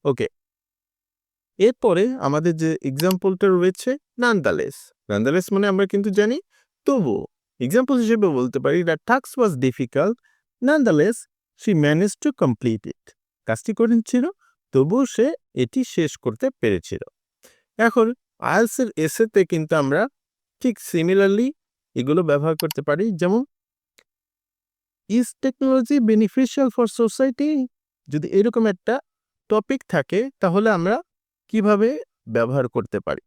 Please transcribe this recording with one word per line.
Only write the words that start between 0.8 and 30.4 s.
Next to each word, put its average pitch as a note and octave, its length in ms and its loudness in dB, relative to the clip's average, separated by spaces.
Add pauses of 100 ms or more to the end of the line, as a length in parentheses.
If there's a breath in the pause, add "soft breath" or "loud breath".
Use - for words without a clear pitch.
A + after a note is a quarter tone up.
এরপরে G#3 500 2 (120)
আমাদের D#3 360 0
যে D#3+ 260 -2
এক্সাম্পলটা F3+ 680 -2
রয়েছে, F#3 420 0 (300)
nonetheless। B2+ 560 0 (320)
nonetheless B2 440 0
মানে G3+ 140 0
আমরা G3 200 0
কিন্তু G3+ 240 -2
জানি G#3+ 300 0 (440)
তবুও। F3+ 420 0 (340)
এক্সাম্পল B3 380 2
হিসেবে G#3+ 300 2
বলতে B2+ 320 0
পারি, C#3+ 240 0
"The D#3+ 120 0 (100)
task B3+ 320 -2
was A3 180 2
difficult, C3+ 580 -2 (480)
nonetheless A#3 540 2 (460)
she G#3+ 120 0
managed D#3 460 2
to D4 100 -2 (120)
complete A#2+ 440 -2
it।" - 180 -14 (420)
কাজটি A#2 300 -6
কঠিন A3+ 260 2
ছিল, B3 220 0 (480)
তবুও F3+ 340 2
সে A3+ 200 0 (280)
এটি B2+ 300 -2
শেষ - 320 -4
করতে A#2 300 -6 (140)
পেরেছিল। G2 420 -2 (760 soft breath)
এখন A3+ 280 2 (320)
আইএলটিএস G3 420 0
এর A#3 160 0
এসেতে G3 480 0
কিন্তু D#3+ 320 -2
আমরা D3+ 320 0 (520)
ঠিক B3 180 -2 (140)
similarly G3 560 2 (460)
এগুলো D3 280 0
ব্যবহার D3+ 340 0
করতে D#3 260 -6
পারি, D3+ 300 -2
যেমন, F#3 320 0 (1700)
"Is A#3+ 160 2 (160)
technology C4 580 0
beneficial A3+ 680 2
for A#3 240 0
society?" C4+ 720 -2 (420)
যদি D3 200 -6
এরকম A3+ 380 2
একটা G#3+ 340 -4 (480)
টপিক A3 400 -2
থাকে, F#3 420 -2 (100)